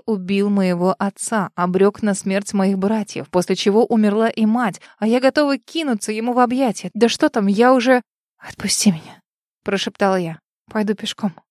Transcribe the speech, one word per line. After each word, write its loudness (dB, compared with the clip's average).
убил -2
моего 0
отца, -4
обрёк 0
на 0
смерть -4
моих 0
братьев, -4
после 0
чего 2
умерла 2
и -2
мать, 0
а -4
я 2
готова 2
кинуться -4
ему -4
в 2
объятия. 0
Да 2
что 0
там, 0
я 4
уже 4
«Отпусти -2
меня», -6
прошептала -2
я. -6
«Пойду -2
пешком». -6